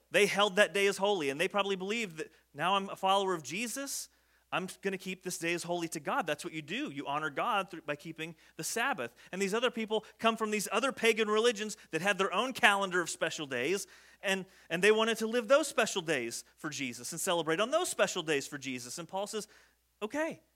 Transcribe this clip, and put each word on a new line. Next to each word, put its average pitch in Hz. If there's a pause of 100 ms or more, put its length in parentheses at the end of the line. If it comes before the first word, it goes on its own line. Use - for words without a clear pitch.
(100)
they 196
held 190
that 180
day 196
as 190
holy, 190
and 139
they 185
probably 196
believed 190
that, 156 (220)
"Now 170
I'm 196
a -
follower 196
of 165
Jesus, 226 (400)
I'm 175 (140)
gonna 190
keep 185
this 185
day 170
as 170
holy 170
to 165
God." 196
That's 151
what 165
you 156
do. 196
You 143
honor 151
God 185
through, 165
by 147
keeping 160 (200)
the 165
Sabbath. 226 (180)
And 185
these 196
other 240
people 220 (140)
come 226
from 220
these 202
other 240
pagan 220
religions 214 (140)
that 160
had 196
their 190
own 240
calendar 196
of 160
special 160
days, 135 (360)
and, 190 (240)
and 175
they 208
wanted 220
to 220
live 226
those 294
special 202
days 135 (140)
for 160
Jesus 127
and 165
celebrate 165
on 220
those 339
special 202
days 151
for -
Jesus. 127
And 165
Paul 196
says, 208 (540)
"Okay, 285 (140)